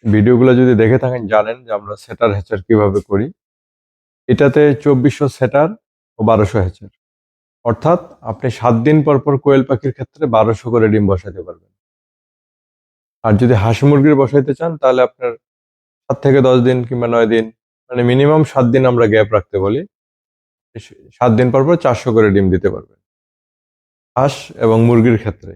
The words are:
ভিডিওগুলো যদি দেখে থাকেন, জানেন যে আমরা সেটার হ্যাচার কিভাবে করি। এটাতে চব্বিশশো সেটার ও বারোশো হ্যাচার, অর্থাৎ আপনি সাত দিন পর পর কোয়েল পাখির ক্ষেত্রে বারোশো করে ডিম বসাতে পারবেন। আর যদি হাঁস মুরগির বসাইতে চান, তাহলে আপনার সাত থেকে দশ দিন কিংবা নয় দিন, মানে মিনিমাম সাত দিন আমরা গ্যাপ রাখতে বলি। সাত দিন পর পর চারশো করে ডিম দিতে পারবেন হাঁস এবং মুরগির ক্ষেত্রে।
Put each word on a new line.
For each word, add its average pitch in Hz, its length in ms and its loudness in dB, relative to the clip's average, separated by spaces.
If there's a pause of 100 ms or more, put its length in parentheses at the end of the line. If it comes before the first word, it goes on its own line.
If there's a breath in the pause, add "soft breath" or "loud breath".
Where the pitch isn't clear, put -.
(120)
ভিডিওগুলো 120 440 4
যদি 127 200 4
দেখে 113 220 2
থাকেন, 123 300 -6
জানেন 107 380 -2
যে 113 60 -10
আমরা 104 240 -8
সেটার 113 360 -4
হ্যাচার 101 300 -6
কিভাবে 104 400 0
করি। 101 260 -4 (1000)
এটাতে 139 340 2 (220)
চব্বিশশো 139 460 0
সেটার 139 400 -2 (500)
ও 110 40 -4
বারোশো 107 360 0
হ্যাচার, 92 300 -8 (760)
অর্থাৎ 156 340 -2 (220)
আপনি 117 300 -8
সাত 117 220 -2
দিন 127 300 2
পর 147 160 0
পর 143 180 -2
কোয়েল 135 260 2
পাখির 131 280 -4
ক্ষেত্রে - 340 -12
বারোশো 113 460 0
করে 113 160 2
ডিম 104 200 0
বসাতে 92 360 -6
পারবেন। 87 280 -20 (1500)
আর 110 140 2
যদি 120 160 2
হাঁস 113 300 0
মুরগির 143 320 4
বসাইতে 139 400 0
চান, 165 220 -6
তাহলে 131 240 0
আপনার 123 300 -4 (720)
সাত - 180 -6
থেকে 139 200 2
দশ 127 220 2
দিন 127 200 0
কিংবা 120 240 -6
নয় 117 180 2
দিন, 113 200 0 (440)
মানে 127 140 -4
মিনিমাম 143 400 2
সাত 135 220 -2
দিন 131 200 0
আমরা 120 220 2
গ্যাপ 107 260 0
রাখতে 101 260 -4
বলি। 104 220 -4 (1300)
সাত 123 200 0
দিন 120 200 2
পর 135 140 2
পর 170 100 2
চারশো 131 380 -2
করে 107 160 4
ডিম 98 200 2
দিতে 95 200 -2
পারবেন - 300 -14 (1160)
হাঁস 135 200 -2 (200)
এবং 113 300 0
মুরগির 117 320 2
ক্ষেত্রে। 92 380 -10